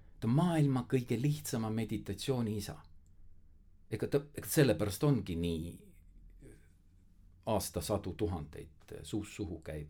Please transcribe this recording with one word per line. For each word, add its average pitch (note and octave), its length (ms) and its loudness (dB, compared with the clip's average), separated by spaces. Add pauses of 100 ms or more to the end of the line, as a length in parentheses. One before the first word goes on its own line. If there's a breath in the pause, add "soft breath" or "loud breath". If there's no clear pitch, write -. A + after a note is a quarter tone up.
(200 soft breath)
ta A#2 80 -2
on A#2 60 4
maailma D3+ 540 4
kõige A#2+ 320 2
lihtsama B2+ 500 0
meditatsiooni A2 840 -2
isa. - 200 -6 (1120)
Ega A2+ 180 -2
ta, C#3+ 100 2 (160)
ega - 140 -8
sellepärast G#2+ 560 4
ongi G#2 320 2
nii E2 420 -2 (1700)
aastasadu G2 680 0
tuhandeid D#2 880 -6
suust G2+ 320 -6
suhu E2+ 300 -6
käiv, D2+ 240 -8